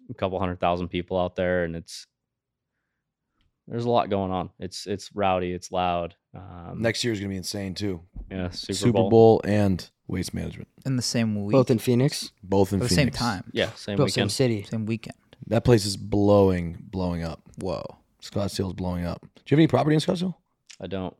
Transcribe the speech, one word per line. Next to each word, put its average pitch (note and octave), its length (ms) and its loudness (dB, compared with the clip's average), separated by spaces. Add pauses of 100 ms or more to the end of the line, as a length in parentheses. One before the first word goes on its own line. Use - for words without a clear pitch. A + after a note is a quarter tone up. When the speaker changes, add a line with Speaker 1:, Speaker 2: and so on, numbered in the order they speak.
Speaker 1:
a - 60 -14
couple F#2 240 -4
hundred F2+ 200 -4
thousand F2 280 0
people F#2 320 -4
out F2+ 160 -2
there, F2+ 280 0
and E2 120 -6
it's, - 320 -14 (1600)
there's A#2+ 180 -4
a A#2+ 40 -2
lot A#2 200 2
going G2 220 0
on. F2+ 180 -4 (100)
It's, - 280 -10
it's G2 260 -8
rowdy, F#2 380 0
it's F2+ 200 -10
loud. F2 440 -2 (200)
Um, F2+ 460 -16
Speaker 2:
Next A2+ 220 -2
year A#2 100 0
is G2 60 -4
gonna G2 100 -6
be F#2+ 80 -6
insane F#2+ 380 -8
too. F#2 260 -6 (300)
Speaker 1:
yeah, F#2 180 -6
Super - 240 -8
Speaker 2:
Super A#2+ 200 0
Speaker 1:
Bowl. G2 160 2
Speaker 2:
Bowl A2+ 340 8
and G2 440 2 (200)
Waste - 260 -6
Management. - 340 -10 (180)
Speaker 3:
In C3 100 -2
the B2 80 -2
same A2 420 -2
week. G#2 80 -4
Speaker 4:
Both C3 160 6
in A#2+ 100 4
Phoenix? B2 520 0 (120)
Speaker 2:
Both F#2+ 300 4
in G2 80 2
Speaker 3:
At B2 80 0
the B2+ 60 4
Speaker 2:
Phoenix. C3+ 240 2
Speaker 3:
same A#2+ 80 -2
time. G2 160 -4 (100)
Speaker 1:
Yeah, G#2 220 0
same G#2 220 -6
Speaker 4:
Both G2 160 4
same G2+ 100 2
Speaker 1:
weekend. G2+ 80 0
Speaker 4:
city. A#2 320 0
Speaker 3:
Same A2 220 -6
weekend. A2 300 -6 (320)
Speaker 2:
That A2+ 160 0
place A2 220 6
is G2+ 120 -4
blowing, G2+ 800 4 (120)
blowing F2 340 -4
up. E2 180 -8 (180)
Speaker 3:
Whoa. F2+ 240 -6 (380)
Speaker 2:
Scottsdale's G2 520 -4
blowing F2+ 320 -4
up. E2+ 160 -8
Do - 260 -20
you C#3 80 2
have D3+ 40 6
any D#3+ 80 6
property C#3+ 280 2
in D#3 60 2
Scottsdale? F3+ 340 -4 (460)
Speaker 1:
I F#2 60 -10
don't. F#2 320 -6